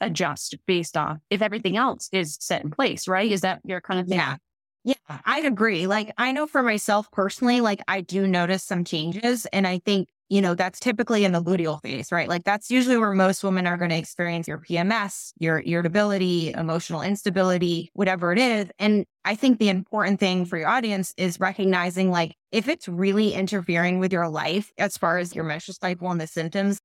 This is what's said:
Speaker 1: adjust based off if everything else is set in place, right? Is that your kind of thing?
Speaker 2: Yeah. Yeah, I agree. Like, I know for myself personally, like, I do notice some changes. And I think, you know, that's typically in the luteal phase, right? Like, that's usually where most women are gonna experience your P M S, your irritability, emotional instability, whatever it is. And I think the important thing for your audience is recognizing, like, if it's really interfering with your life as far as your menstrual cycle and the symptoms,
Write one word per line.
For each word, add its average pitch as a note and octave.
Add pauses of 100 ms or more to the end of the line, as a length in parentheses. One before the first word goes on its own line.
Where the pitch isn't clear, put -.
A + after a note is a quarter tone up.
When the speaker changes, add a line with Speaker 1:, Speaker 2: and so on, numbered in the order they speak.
Speaker 1:
adjust E3 (100)
based F3
off D3+ (120)
if G3+
everything G3+
else B3
is E3+
set -
in D3+
place, -
right? F#3+
Is F#3+
that F#3+
your F#3
kind F#3
of F3+
thing? F#3
Speaker 2:
Yeah. C#3 (500)
Yeah, C4 (300)
I C4+
agree. G#3
Like, G#3+
I B3
know D4+
for C#4
myself G#3+
personally, A#3+
like, G#3
I F#3+
do F#3+
notice F3+
some F3+
changes. F#3+
And F#3+
I F3+
think, G3 (180)
you G3+
know, F3
that's F3+
typically A3+
in F#3
the E3+
luteal E3
phase, -
right? E3+
Like, F3
that's G#3
usually B3+
where G#3
most F#3+
women F#3
are F3
gonna E3+
experience E3+
your D#3
P E3+
M F#3
S, G3+
your D#3+
irritability, F3
emotional E3
instability, F3+
whatever F#3
it F#3
is. A3+ (120)
And G#3 (180)
I G3+
think C4
the G#3
important F#3+
thing F#3
for F3
your D#3
audience G#3+
is F3+
recognizing, F#3
like, E3+ (160)
if A3
it's E4
really G3
interfering F#3
with F#3
your E3+
life D#3
as G3
far F3
as F3+
your D#3+
menstrual D#3+
cycle F3+
and E3+
the D#3+
symptoms, G3